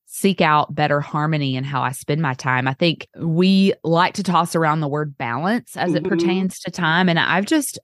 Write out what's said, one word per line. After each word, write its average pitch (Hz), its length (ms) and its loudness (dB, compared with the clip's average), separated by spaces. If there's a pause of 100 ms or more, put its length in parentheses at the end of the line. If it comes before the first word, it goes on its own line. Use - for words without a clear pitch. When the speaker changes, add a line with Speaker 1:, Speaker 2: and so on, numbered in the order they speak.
(140)
Speaker 1:
seek 196 280 0
out 151 320 2
better 147 260 0
harmony 147 560 -2
in 131 80 -4
how 139 160 -4
I 127 120 -2
spend 147 280 -4
my 139 140 -2
time. 127 340 0
I 131 60 0
think - 340 -2 (100)
we 185 540 4 (100)
like 165 320 2
to 202 80 -4
toss 170 320 0
around 160 260 2
the 151 80 -2
word 147 280 -4
balance 143 580 -4
as 170 200 -2
it 156 80 -2
Speaker 2:
Mm-hmm. 185 80 -4
Speaker 1:
pertains 185 500 0
to 185 100 -10
time. 175 380 2
And 165 100 2
I've 180 280 0
just, 311 380 -2